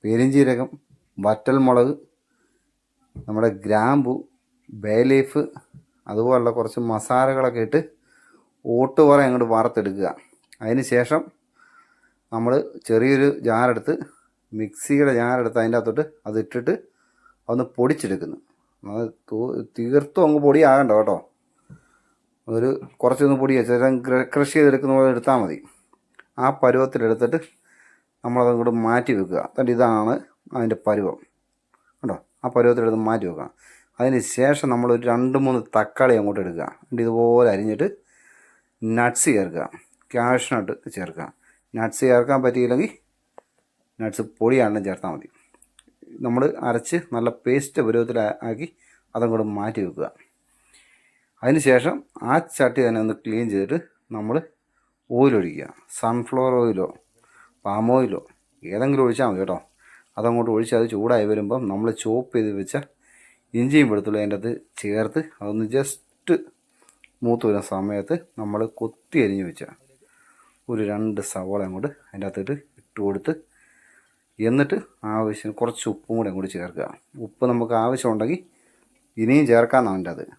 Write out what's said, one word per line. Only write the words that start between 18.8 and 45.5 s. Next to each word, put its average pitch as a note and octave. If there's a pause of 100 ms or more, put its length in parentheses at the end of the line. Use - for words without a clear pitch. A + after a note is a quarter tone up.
അത് A2+ (240)
തൂ-, A#2 (140)
തീർത്തും C#3+
അങ്ങ് D3+
പൊടിയാകണ്ട C#3
കേട്ടോ. G#2 (1400)
ഒരു A#2+ (320)
കുറച്ചൊന്ന് C3+
പൊടി C3+
വെച്ച് A#2+ (180)
ക്ര-, B2+
ക്രഷ് C#3+
ചെയ്തെടുക്കുന്ന C#3
പോലെ C3+
എടുത്താൽ B2+
മതി. D#2+ (880)
ആ - (160)
പരുവത്തിലെടുത്തിട്ട് B2 (840)
നമ്മളതങ്ങോട്ട് A#2+ (100)
മാറ്റി B2
വെക്കുക. F2+
എന്നിട്ട് B2
ഇതാണ് A2+ (400)
അതിൻ്റെ A2+
പരുവം G#2 (800)
കണ്ടോ, F#2+ (260)
ആ B2+
പരുവത്തിലെടുത്ത് A#2
മാറ്റി G#2
വെക്കുക. C#2+ (500)
അതിന് B2+ (160)
ശേഷം C#3+
നമ്മളൊരു A#2+
രണ്ട് B2+
മൂന്ന് B2+ (160)
തക്കാളി A#2+
അങ്ങോട്ട് G2+
എടുക്കുക. E2 (100)
എന്നിട്ട് A#2
ഇതുപോലെ A#2
അരിഞ്ഞിട്ട് G#2+ (1120)
നട്ട്സ് A#2+
ചേർക്കുക, E2+ (460)
കാഷ്യൂ A#2+
നട്ട് G2 (220)
ചേർക്കുക. - (520)
നട്ട്സ് A2+
ചേർക്കാൻ B2+
പറ്റിയില്ലെങ്കിൽ B2+ (1120)
നട്ട്സ് A2 (140)
പൊടിയാണെങ്കിലും A2+
ചേർത്താൽ F#2
മതി. - (1000)